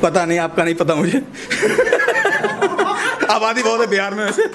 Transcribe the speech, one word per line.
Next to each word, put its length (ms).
पता 240
नहीं, 140
आपका 240
नहीं 120
पता 200
मुझे। 220
<laughs> 2000
आबादी 340
बहुत 160
है 80
बिहार 260
में 120
वैसे। 180